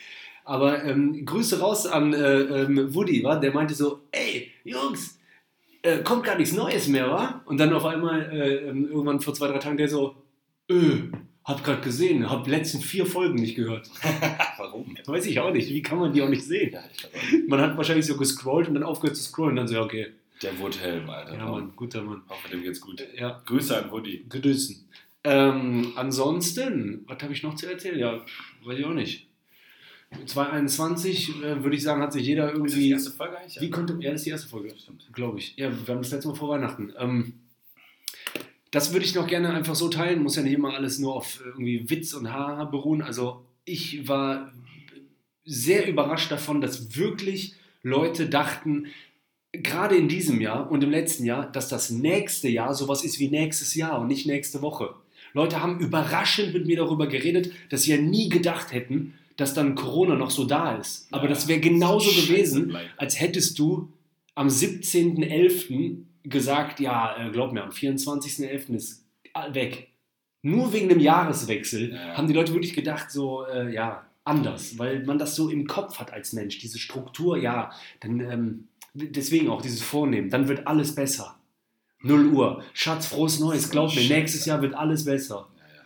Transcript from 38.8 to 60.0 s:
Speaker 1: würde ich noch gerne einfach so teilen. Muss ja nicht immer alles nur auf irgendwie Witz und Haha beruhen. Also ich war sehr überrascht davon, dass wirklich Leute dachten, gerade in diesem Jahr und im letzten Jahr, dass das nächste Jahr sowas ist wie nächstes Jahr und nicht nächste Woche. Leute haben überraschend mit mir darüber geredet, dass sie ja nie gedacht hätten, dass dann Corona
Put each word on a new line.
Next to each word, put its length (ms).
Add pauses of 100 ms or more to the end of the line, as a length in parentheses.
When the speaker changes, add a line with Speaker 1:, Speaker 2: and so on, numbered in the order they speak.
Speaker 1:
würde 120
ich 100
noch 120
gerne 260
einfach 220
so 140
teilen. 340
Muss 120
ja 80
nicht 100
immer 220
alles 240
nur 160
auf 280
irgendwie 460
Witz 240
und 180
Haha 340
beruhen. 360
Also 440 (200)
ich 420
war 440 (920)
sehr 420
überrascht 440
davon, 300
dass 340
wirklich 600 (260)
Leute 480
dachten, 580 (640)
gerade 440
in 120
diesem 340
Jahr 280
und 140
im 80
letzten 340
Jahr, 260
dass 180
das 200
nächste 600
Jahr 260
sowas 280
ist 160
wie 100
nächstes 440
Jahr 260
und 80
nicht 200
nächste 340
Woche. 320 (400)
Leute 280
haben 180
überraschend 760
mit 140
mir 100
darüber 300
geredet, 440 (180)
dass 140
sie 80
ja 100
nie 280
gedacht 420
hätten, 440 (220)
dass 160
dann 200
Corona 420